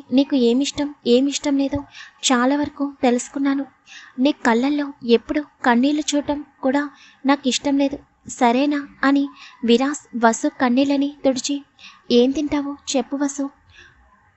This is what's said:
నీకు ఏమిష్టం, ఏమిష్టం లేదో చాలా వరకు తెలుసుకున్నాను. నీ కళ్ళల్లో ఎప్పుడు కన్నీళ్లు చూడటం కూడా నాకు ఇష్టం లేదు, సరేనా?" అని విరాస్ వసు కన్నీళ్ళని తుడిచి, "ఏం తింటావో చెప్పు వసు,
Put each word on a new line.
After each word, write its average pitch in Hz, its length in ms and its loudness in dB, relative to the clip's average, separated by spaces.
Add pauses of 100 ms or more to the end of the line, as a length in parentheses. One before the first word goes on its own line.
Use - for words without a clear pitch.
(120)
నీకు 277 320 2
ఏమిష్టం, 277 460 0 (180)
ఏమిష్టం 277 500 0
లేదో 269 220 -2 (440)
చాలా 262 340 2
వరకు 294 280 -4 (140)
తెలుసుకున్నాను. 277 680 -2 (540)
నీ 277 120 2 (100)
కళ్ళల్లో 269 440 0 (240)
ఎప్పుడు 247 320 2 (220)
కన్నీళ్లు 269 420 2
చూడటం 294 340 -2 (220)
కూడా 277 220 0 (420)
నాకు 277 220 0
ఇష్టం 277 300 0
లేదు, 277 220 -2 (300)
సరేనా?" 269 500 0 (240)
అని 277 200 2 (400)
విరాస్ 247 400 2 (140)
వసు 233 380 0
కన్నీళ్ళని 277 540 0 (100)
తుడిచి, 269 380 -2 (540)
"ఏం 240 200 6
తింటావో 285 420 -4 (140)
చెప్పు 269 300 -4
వసు, 277 300 -4 (880)